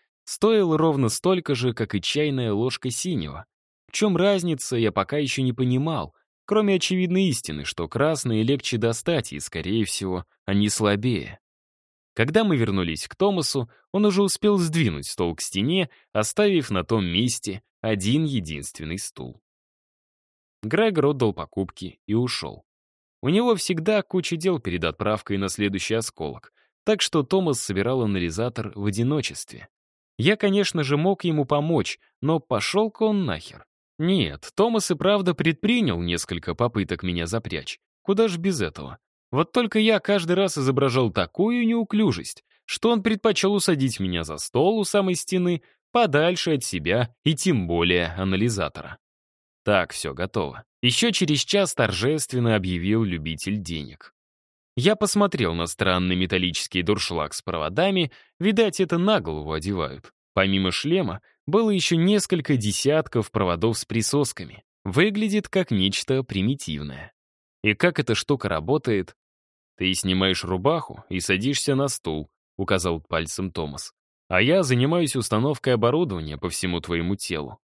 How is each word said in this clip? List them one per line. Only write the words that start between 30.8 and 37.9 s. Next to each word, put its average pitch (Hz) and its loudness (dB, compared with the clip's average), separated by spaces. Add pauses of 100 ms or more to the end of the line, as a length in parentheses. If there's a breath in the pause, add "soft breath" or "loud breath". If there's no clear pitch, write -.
же, 139 0
мог 180 0
ему 151 0
помочь, 147 0 (220)
но 156 0
пошел-ка 208 -2
он 208 2
нахер. 82 -8 (340)
Нет, 151 0
Томас 220 2
и 170 2
правда 180 2
предпринял 160 0
несколько 87 -4
попыток 98 -2
меня 87 -2
запрячь. 90 -6 (240)